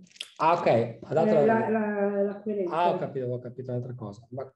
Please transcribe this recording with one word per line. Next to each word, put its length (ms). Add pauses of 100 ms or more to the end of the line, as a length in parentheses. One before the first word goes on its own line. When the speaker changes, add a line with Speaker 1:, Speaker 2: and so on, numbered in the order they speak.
(360)
Speaker 1:
Ah, 160
ok. 480
Ha 120
dato 160
Speaker 2:
Eh, 160
Speaker 1:
la 240
Speaker 2:
la, 0
la, 520
l'acquirente. 500
Speaker 1:
Ah, 200
ho 80
capito, 260
ho 140
capito 320
un'altra 240
cosa. 360
Ma 240